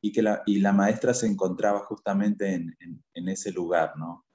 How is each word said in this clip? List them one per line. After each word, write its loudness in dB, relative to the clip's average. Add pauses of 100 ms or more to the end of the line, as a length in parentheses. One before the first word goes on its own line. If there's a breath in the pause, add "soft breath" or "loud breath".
y -2
que 2
la, 2
y 4
la 4
maestra 4
se 0
encontraba 0
justamente -2
en, -6
en, -16
en -6
ese -6
lugar, -2
¿no? -12 (100)